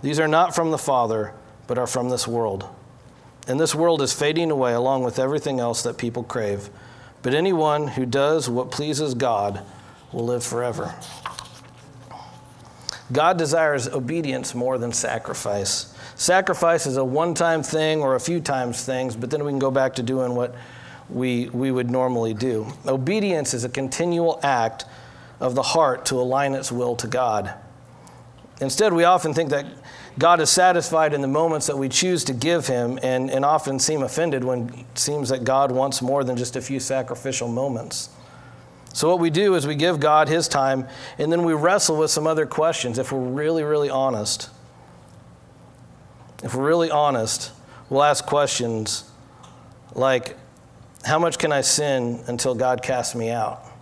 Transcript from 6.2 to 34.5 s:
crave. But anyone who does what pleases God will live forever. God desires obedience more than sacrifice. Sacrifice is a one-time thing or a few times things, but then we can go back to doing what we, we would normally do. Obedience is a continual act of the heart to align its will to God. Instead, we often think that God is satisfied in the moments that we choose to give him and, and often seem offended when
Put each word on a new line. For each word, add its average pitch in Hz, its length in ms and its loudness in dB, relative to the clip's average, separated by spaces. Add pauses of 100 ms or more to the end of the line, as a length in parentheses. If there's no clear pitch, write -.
crave. 104 480 -4 (520)
But 127 120 0
anyone 156 540 2
who 127 180 -2
does 139 420 2
what 123 220 -2
pleases 147 440 -2
God 101 480 -2 (500)
will 117 120 -6
live 120 200 -2
forever. 120 500 -4 (2250)
God 160 280 4
desires 151 500 2
obedience 131 680 -4
more 127 220 0
than 117 160 -4
sacrifice. - 1040 -4 (200)
Sacrifice 175 720 2
is 131 120 0
a 135 60 2
one-time 165 580 2
thing 156 400 0
or 131 120 2
a 127 60 0
few 170 200 -2
times 127 440 -2
things, 127 320 -4
but 120 140 -6
then 147 140 -2
we 147 60 -2
can 139 80 -2
go 135 120 2
back 131 240 2
to 127 80 -4
doing 127 320 -2
what 123 200 -2 (540)
we, 123 400 -2
we 131 220 -2
would 123 200 0
normally 123 440 0
do. 110 320 -2 (200)
Obedience 156 680 0
is 120 100 -4
a 123 60 -6
continual 165 720 0
act 120 420 0 (560)
of 127 140 0
the 131 80 2
heart 135 420 2
to 135 120 0
align 135 360 2
its 135 180 -4
will 120 260 -2
to 120 100 -8
God. 110 480 0 (1040)
Instead, 196 320 2
we 170 120 4
often 175 280 4
think 156 180 0
that 143 140 0 (540)
God 165 220 6
is 147 100 2
satisfied 165 640 4
in 139 80 0
the 135 60 0
moments 156 400 0
that 143 100 -2
we 135 100 -2
choose 180 360 0
to 131 100 -2
give 156 320 0
him 123 360 0
and, 127 280 0
and 135 120 0
often 143 360 2
seem 151 240 0
offended 139 420 -2
when 123 260 -2